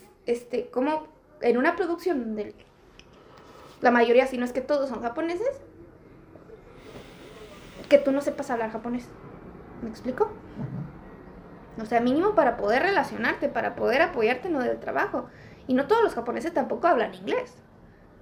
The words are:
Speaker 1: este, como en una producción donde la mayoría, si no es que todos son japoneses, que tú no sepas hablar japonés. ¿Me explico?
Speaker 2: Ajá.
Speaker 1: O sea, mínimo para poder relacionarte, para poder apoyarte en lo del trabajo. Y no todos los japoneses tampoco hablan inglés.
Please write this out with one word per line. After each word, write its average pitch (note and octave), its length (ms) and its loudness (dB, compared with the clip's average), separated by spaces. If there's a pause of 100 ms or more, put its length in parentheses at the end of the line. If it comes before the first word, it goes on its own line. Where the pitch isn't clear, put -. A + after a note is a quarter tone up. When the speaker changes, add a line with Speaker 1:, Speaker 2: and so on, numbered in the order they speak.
(260)
Speaker 1:
este, A#3+ 440 -4
como D4+ 380 -2 (340)
en A#3+ 160 4
una D#4 180 2
producción E4+ 480 -2
donde G#3+ 300 -6 (1300)
la B3 100 6
mayoría, A#3+ 360 6
si C4 100 -6
no A#3+ 80 -2
es A#3+ 80 -6
que C4 80 -2
todos C#4 280 0
son G#3+ 120 -8
japoneses, E4+ 480 -2 (2500)
que C#4+ 80 10
tú C#4 140 6
no C#4 100 0
sepas - 280 -4
hablar A3+ 220 -4
japonés. A#3+ 360 -6 (760)
¿Me A#3 80 -8
explico? B3+ 360 -4
Speaker 2:
Ajá. - 1600 -12
Speaker 1:
O - 20 -8
sea, A#3 140 4
mínimo D4+ 360 4
para C#4 220 4
poder G#3+ 260 2
relacionarte, C#4 680 0
para G#3+ 260 -2
poder A3+ 260 2
apoyarte B3+ 460 2
en F4 60 0
lo C#4+ 80 0
del A#3 180 -2
trabajo. C#4 480 -2 (400)
Y B3+ 60 2
no C#4 140 2
todos A4 160 6
los G4 100 2
japoneses A#3+ 400 -4
tampoco A#3+ 340 0
hablan B3 280 4
inglés. C4 380 -4 (680)